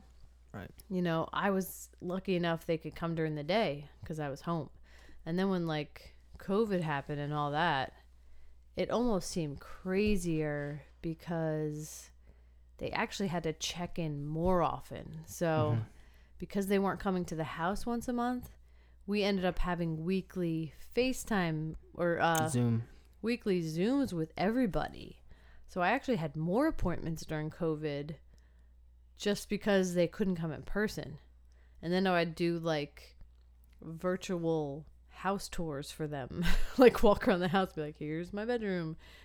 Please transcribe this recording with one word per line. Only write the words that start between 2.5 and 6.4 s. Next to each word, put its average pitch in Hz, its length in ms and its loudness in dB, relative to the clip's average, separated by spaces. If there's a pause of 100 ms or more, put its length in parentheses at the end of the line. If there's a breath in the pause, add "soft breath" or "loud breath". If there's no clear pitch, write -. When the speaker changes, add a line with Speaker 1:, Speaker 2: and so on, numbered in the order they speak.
Speaker 2:
they 165 140 0
could 156 160 -10
come 165 200 -4
during 156 200 0
the 147 100 -4
day 151 460 0 (140)
'cause 156 140 -6
I 147 120 -4
was 135 120 -8
home. 170 280 -4 (560 loud breath)
And 170 120 0
then 190 120 2
when, 175 160 2
like, - 480 -6 (240)
covid 196 420 2